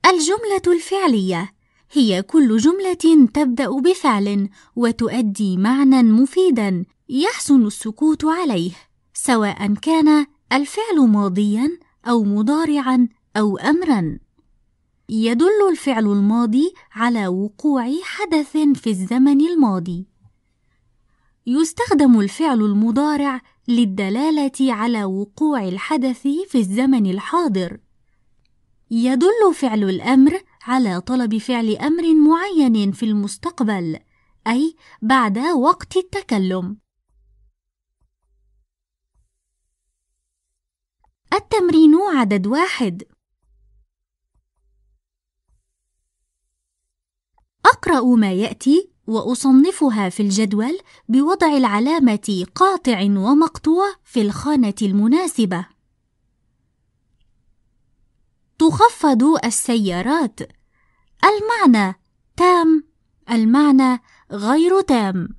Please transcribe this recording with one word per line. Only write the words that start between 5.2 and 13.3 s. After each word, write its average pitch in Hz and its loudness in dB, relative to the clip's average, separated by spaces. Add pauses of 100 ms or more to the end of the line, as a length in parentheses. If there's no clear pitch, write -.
معنى 262 4
مفيدًا 226 2 (240)
يحسن 277 2
السكوت 302 -4
عليه، 269 -2 (420)
سواء 208 -2
كان 302 2 (260)
الفعل 330 -2
ماضيًا 208 -2 (260)
أو 233 0
مضارعًا 254 0 (280)